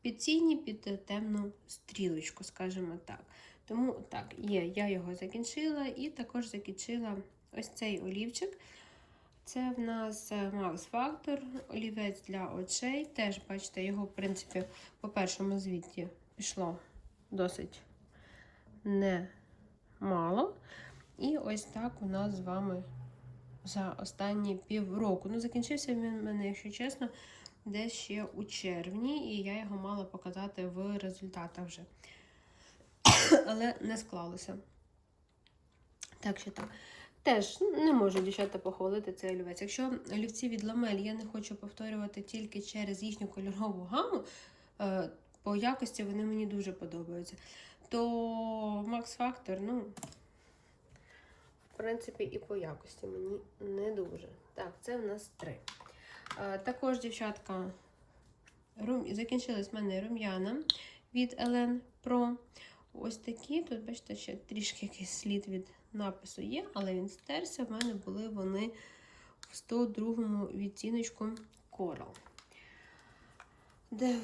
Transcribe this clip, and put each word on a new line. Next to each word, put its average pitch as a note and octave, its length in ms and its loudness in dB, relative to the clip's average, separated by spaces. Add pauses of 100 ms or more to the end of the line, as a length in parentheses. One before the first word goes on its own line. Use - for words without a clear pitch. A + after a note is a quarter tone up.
під A#3 160 -2
тіні, D#4+ 400 6
під G3+ 480 -4
темну G#3 460 0 (160)
стрілочку, - 760 -2
скажімо F#3 640 -4
так. - 140 -10 (460)
Тому A#3+ 300 2 (140)
так, - 280 -6
є, G3 280 4
я G3+ 240 2
його F3+ 260 0
закінчила C#4 720 0
і C4 240 -2
також A#3+ 380 -4
закінчила G#3 680 -4 (400)
ось A3 120 -4
цей G#3 320 -2
олівчик. A3+ 560 -2 (880)
Це B3+ 320 0
в - 20 0
нас, A3 520 -2
е, G#3 40 -2
Max G3 560 -2
Factor, C#4+ 500 0 (280)
олівець G#3+ 580 -2
для F#3+ 200 -2
очей. B3+ 580 0
Теж, G3+ 340 0 (100)
бачите, G3 340 -4
його, G3+ 220 0
в G3 60 -6
принципі, F#3+ 520 -2 (360)
по G#3 100 -6
першому G3 500 2
звіті F3+ 480 -2 (280)
пішло F3 420 -2 (540)
досить F#3 500 0 (1040)
немало. G3 1700 2 (600)
І D4 200 2
ось G#3+ 260 -2
так A#3 280 -4 (100)
у G#3 40 -2
нас G3 280 2
з F#3 60 -2
вами F#3 440 0 (800)
за F#3+ 340 -2
останні G3+ 560 0 (120)
півроку. G#3 640 2
Ну, A3+ 100 0
закінчився A#3+ 540 0
він A3+ 260 0
в G#3+ 40 -2
мене, G#3 240 0
якщо G3+ 240 -4
чесно, B3+ 380 -2 (560)
десь G#3+ 280 -2
ще G#3 300 -4
у - 200 -4
червні, G#3 920 0
і G3 80 0
я G3 160 -2
його G3+ 180 -2
мала G3 280 -2
показати F#3+ 600 -4
в F#3+ 300 0
результатах F#3 680 -4
вже. F3 160 -10 (1200)
<coughs> - 440 12
Але A3 340 4
не A3 160 0
склалося. F3+ 600 -6 (1600)
Так G3+ 200 -2
що G3 120 -8
так. G#3+ 180 -6 (540)
Теж A3+ 380 6
не D#4+ 320 8
можу, G3 260 8
дівчата, G3 400 2
похвалити F#3+ 540 0
цей F#3+ 180 -4
олівець. F3+ 300 -4
Якщо B3+ 320 0 (180)
олівці A3 380 0
від A3 140 -2
Ламель A3 320 2
я G#3 180 0
не A3 120 -4
хочу G#3+ 300 -6
повторювати G#3 640 -4
тільки G#3 400 -6
через G3+ 420 -2
їхню G#3+ 240 -2
кольорову G3 560 -2
гаму, D#4+ 400 2 (580)
е, F#3+ 280 2 (340)
по G#3 120 2
якості A#3 480 0
вони G3+ 200 0
мені G#3+ 220 2
дуже G3 260 -2
подобаються, E3+ 640 -6 (540)
то A#3 200 2 (800)
Max A#3 320 -2
Factor, B3 420 0
ну, A#3+ 180 0 (1900)
в - 40 -20
принципі, A3+ 460 -2
і - 160 -4
по - 160 -6
якості E3 520 -6
мені F#3+ 300 -4 (220)
не G3+ 320 -2
дуже. F3 360 -4 (260)
Так, F3 280 -8
це A#3+ 160 -2
в A3+ 80 -2
нас G#3 320 -4
три. D#3 200 -6 (800)
Е, G3 180 -2
також, B3+ 420 2
дівчатка, G#3 720 -2 (1080)
рум-, A3 380 0
закінчились A#3 560 0
в - 40 -6
мене G3 260 2
рум'яна G#3+ 600 0 (500)
від B3 260 2
Елен A#3+ 420 4 (240)
Pro. B3 300 4 (580)
Ось - 240 -4
такі. C#4+ 460 -2
Тут, A3+ 200 -4
бачите, A3+ 320 -8
ще - 200 -8
трішки G#3 500 -4
якийсь F#3+ 240 -8
слід G3+ 380 0
від F#3+ 200 -4 (260)
напису F#3+ 480 -4
є, B3+ 320 -2
але G3 200 0
він F#3 160 0
стерся. D4 540 -6
В A#3 80 -4
мене A3+ 220 0
були G3 360 -4
вони G3+ 420 0 (800)
в - 60 -14
сто A#3+ 300 2
другому G#3+ 600 2
відтіночку G#3+ 840 -2 (420)
Coral. - 440 -4 (1800)
Де A#3+ 320 4